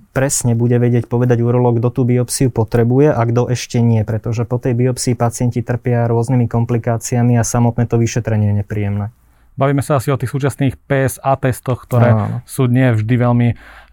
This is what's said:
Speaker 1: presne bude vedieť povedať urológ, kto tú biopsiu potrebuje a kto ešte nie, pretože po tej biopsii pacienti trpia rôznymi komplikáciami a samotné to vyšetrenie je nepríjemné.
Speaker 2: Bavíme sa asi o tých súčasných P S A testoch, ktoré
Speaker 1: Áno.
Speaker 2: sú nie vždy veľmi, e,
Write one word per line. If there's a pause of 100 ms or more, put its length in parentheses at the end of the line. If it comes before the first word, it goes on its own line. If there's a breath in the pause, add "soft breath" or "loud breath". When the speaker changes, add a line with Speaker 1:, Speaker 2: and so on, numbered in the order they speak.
(160)
Speaker 1:
presne
bude
vedieť
povedať
urológ,
kto
tú
biopsiu
potrebuje
a
kto
ešte
nie,
pretože
po
tej
biopsii
pacienti
trpia
rôznymi
komplikáciami
a
samotné
to
vyšetrenie
je
nepríjemné. (480)
Speaker 2:
Bavíme
sa
asi
o
tých
súčasných
P
S
A
testoch,
ktoré
Speaker 1:
Áno.
Speaker 2:
sú
nie
vždy
veľmi,
e, (380 loud breath)